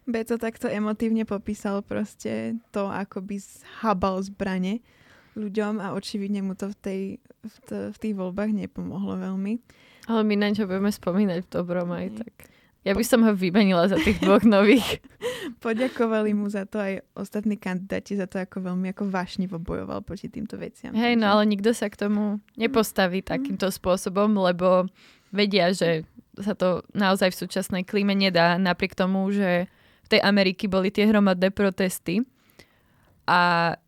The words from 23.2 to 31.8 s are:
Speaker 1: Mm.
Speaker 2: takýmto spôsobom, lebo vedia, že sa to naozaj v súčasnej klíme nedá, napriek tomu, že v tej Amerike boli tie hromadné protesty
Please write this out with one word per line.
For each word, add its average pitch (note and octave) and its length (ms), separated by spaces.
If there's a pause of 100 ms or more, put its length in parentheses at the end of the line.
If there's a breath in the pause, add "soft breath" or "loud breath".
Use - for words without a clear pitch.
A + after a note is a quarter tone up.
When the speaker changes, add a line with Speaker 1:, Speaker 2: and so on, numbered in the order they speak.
Speaker 1:
Mm. - 80
Speaker 2:
takýmto A3+ 400
spôsobom, G3 680
lebo F#3 540 (400 soft breath)
vedia, G3 420
že E3 320 (300)
sa G3+ 180
to F3+ 300 (100)
naozaj F#3+ 400
v - 80
súčasnej F#3 460
klíme G3+ 260
nedá, F3 460
napriek F#3 340
tomu, F#3+ 380
že F#3 400 (340 soft breath)
v - 160
tej - 80
Amerike G3+ 400
boli F#3+ 240
tie G#3 160
hromadné G3 480
protesty F#3+ 640 (1040 soft breath)